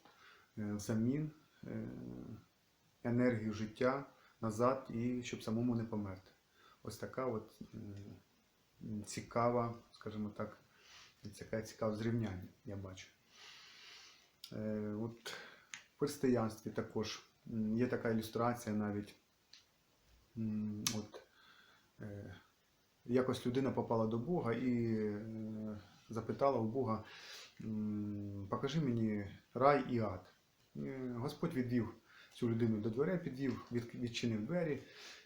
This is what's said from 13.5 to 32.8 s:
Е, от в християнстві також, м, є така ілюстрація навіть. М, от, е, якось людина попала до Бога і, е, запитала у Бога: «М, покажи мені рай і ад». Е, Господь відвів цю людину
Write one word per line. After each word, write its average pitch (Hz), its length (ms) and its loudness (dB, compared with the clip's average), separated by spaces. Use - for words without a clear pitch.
Е, 107 480 -2
от 117 320 -6
в - 20 -20
християнстві 117 720 2
також, - 520 -2
м, 110 300 0
є 123 100 6
така 120 240 0
ілюстрація 113 640 2
навіть. 104 400 0
М, 107 480 -2
от, - 280 -8
е, 101 340 -10
якось 123 420 2
людина 127 240 2
попала 113 360 2
до 113 120 0
Бога 127 340 0
і, 117 420 2
е, 107 840 -2
запитала 117 520 2
у 110 80 4
Бога: 113 360 2
«М, 104 920 -2
покажи 135 300 0
мені 110 460 2
рай 131 360 8
і 120 80 4
ад». 101 340 -2
Е, 135 400 -4
Господь 147 380 -2
відвів 120 400 2
цю 123 140 2
людину 113 320 6